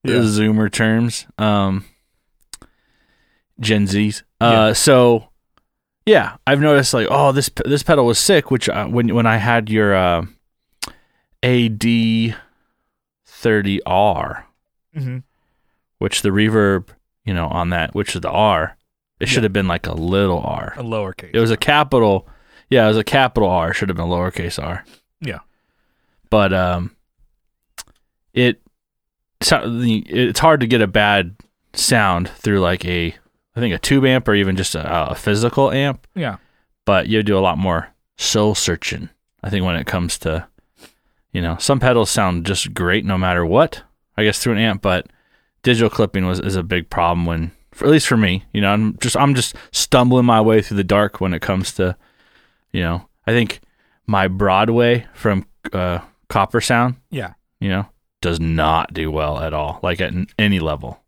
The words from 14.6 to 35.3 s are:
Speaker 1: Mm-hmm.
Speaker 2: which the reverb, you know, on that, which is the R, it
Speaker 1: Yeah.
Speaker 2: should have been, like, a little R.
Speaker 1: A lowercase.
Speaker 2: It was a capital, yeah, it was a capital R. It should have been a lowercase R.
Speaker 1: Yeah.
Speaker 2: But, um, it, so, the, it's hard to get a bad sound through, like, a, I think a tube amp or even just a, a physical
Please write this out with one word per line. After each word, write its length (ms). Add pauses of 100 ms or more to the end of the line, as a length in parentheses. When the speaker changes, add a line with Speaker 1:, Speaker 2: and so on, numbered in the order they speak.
Speaker 1:
Mm-hmm. 220 (800)
Speaker 2:
which 240
the 60
reverb, 580 (360)
you 100
know, 140
on 220
that, 260
which 200
is 60
the 100
R, 440 (440)
it 100
Speaker 1:
Yeah. 40
Speaker 2:
should 100
have 100
been, 140
like, 200
a 60
little 460
R. 360
Speaker 1:
A 80
lowercase. 500
Speaker 2:
It 60
was 120
a 60
capital, 680 (420)
yeah, 160
it 40
was 80
a 60
capital 460
R. 220
It 40
should 140
have 60
been 120
a 40
lowercase 500
R. 220 (400)
Speaker 1:
Yeah. 160 (920)
Speaker 2:
But, 200
um, 440 (1400)
it, 260 (840)
so, 280 (100)
the, 180 (100)
it's 320
hard 220
to 60
get 140
a 60
bad 480 (380)
sound 560
through, 300
like, 260
a, 300 (400)
I 40
think 140
a 60
tube 260
amp 220
or 60
even 220
just 200
a, 360
a 40
physical 560